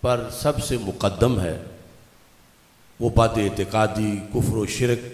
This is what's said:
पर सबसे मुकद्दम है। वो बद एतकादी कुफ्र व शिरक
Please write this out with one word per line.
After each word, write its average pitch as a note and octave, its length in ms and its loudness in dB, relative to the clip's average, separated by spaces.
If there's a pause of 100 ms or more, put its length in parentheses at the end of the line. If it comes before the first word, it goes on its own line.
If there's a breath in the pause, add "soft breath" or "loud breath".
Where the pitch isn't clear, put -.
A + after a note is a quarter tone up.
पर B2 300 0
सबसे C3 480 0
मुकद्दम G2+ 600 0
है। E2 160 -2 (1400)
वो A2+ 120 2
बद A2+ 280 4
एतकादी G#2+ 760 0 (160)
कुफ्र - 200 0
व G#2+ 160 0
शिरक A#2+ 340 0 (120)